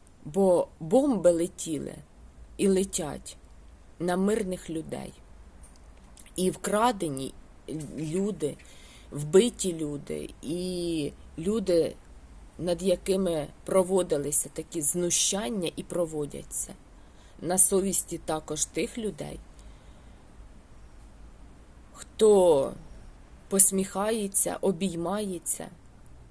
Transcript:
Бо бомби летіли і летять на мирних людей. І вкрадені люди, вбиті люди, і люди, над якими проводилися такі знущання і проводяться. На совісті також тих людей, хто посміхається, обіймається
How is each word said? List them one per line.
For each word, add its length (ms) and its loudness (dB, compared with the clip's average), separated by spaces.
Бо 340 4
бомби 500 4
летіли 640 -2
і 120 2
летять 680 -2
на 180 0
мирних 540 0
людей. 420 -8
І 140 2
вкрадені 840 -2
люди, 580 -2
вбиті 640 4
люди, 580 -6
і 720 -4
люди, 580 2
над 240 -2
якими 680 0
проводилися 880 2
такі 300 -6
знущання 920 0
і 60 -8
проводяться. 920 -6
На 180 0
совісті 600 2
також 460 -4
тих 340 -6
людей, 400 -8
хто 800 6
посміхається, 1120 2
обіймається 1080 -2